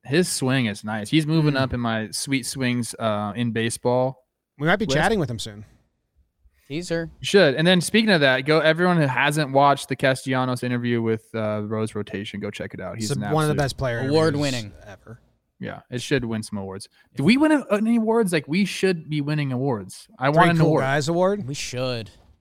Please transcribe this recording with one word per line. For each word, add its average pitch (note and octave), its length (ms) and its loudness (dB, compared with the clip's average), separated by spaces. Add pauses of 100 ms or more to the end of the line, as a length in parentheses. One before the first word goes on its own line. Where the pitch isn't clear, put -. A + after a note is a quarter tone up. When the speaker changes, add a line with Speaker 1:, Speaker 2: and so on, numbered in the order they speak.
Speaker 1:
his E3 280 0
swing C3 340 0
is G2+ 180 -6
nice. G#2+ 260 -8
He's D#3 180 2
moving D3+ 260 2
Speaker 2:
Mm. C3+ 80 0
Speaker 1:
up C3 120 -2
in B2 60 -4
my A2+ 320 -4
sweet C3+ 340 -4
swings, B2 540 -4
uh, G#2 360 -2
in A#2 160 -2
baseball B2 640 -2 (420)
Speaker 2:
We D3 80 -2
might F#3 100 4
be G#3 80 -2
Speaker 1:
list. C3+ 120 0
Speaker 2:
chatting G3 220 2
with C3 100 -2
him A2+ 100 -8
soon. G#2 260 -12 (1000)
Speaker 3:
Teaser. E3 420 -6 (100)
Speaker 1:
You - 60 -12
should. D#3+ 300 6
And D#3+ 120 2
then F3+ 140 6
speaking A3 300 2
of D#3+ 100 6
that, C3 240 4
go, D3+ 140 4
everyone E3 380 4
who D3 100 4
hasn't C#3 440 0
watched C#3 380 4
the C3+ 60 -2
Castellanos B2+ 680 0
interview A#2+ 380 0
with, A2+ 240 -2 (100)
uh, G#2+ 300 -2
Rose A2 300 -4
Rotation, G#2 440 -8
go G#2 100 -6
check - 240 -10
it - 60 -12
out. F2+ 180 -10
He's G#2+ 140 -4
Speaker 2:
It's - 60 -2
Speaker 1:
an G#2 140 -4
Speaker 2:
one D#3 120 0
of D3+ 60 0
the - 40 0
Speaker 1:
absolute C3+ 40 -2
Speaker 2:
best C#3 200 -2
player B2 220 -4
Speaker 3:
Award D3+ 360 0
Speaker 2:
interviews D3 60 -2
Speaker 3:
winning. A#2+ 300 -4 (140)
Speaker 2:
ever. G#2 340 -20 (400)
Speaker 1:
Yeah, - 220 -12 (100)
it B2 100 -8
should B2+ 240 -2
win A2 180 -4
some G#2 140 -10
awards. G2 300 -12 (280)
Do C3+ 80 -4
we A3+ 140 6
win D#4 140 4
a-, C#4+ 140 2 (100)
any A3+ 220 0
awards? A3 360 0
Like, D3+ 140 -2
we F3+ 180 0
should F3+ 440 -2
be D3+ 120 -2
winning C#3+ 300 -2
awards. B2 560 -6 (100)
I C3+ 140 0
Speaker 2:
Three D#3 60 4
Speaker 1:
want F3 140 8
an E3 60 2
Speaker 2:
Cool E3 100 6
Speaker 1:
award. D#3 140 4
Speaker 2:
Guys C3+ 260 0
award? F#3 400 0
Speaker 3:
We C#3+ 60 -8
should. B2 560 -6 (320)